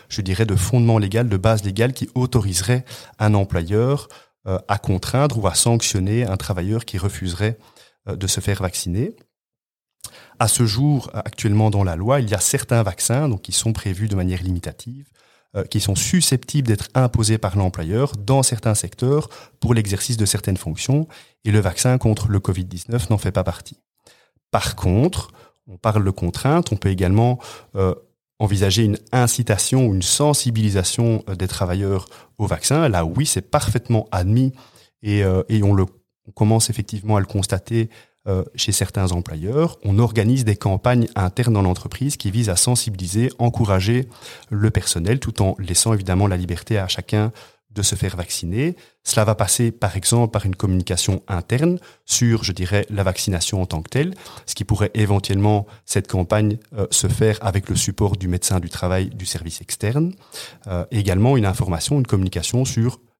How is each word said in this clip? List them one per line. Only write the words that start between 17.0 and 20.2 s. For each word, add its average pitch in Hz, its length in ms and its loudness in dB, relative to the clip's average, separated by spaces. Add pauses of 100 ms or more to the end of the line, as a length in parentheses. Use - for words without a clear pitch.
par 98 200 -2
l'employeur 95 580 0
dans 131 260 2
certains 113 340 0
secteurs 143 520 -2 (320)
pour 120 140 2
l'exercice 107 420 0
de 110 100 0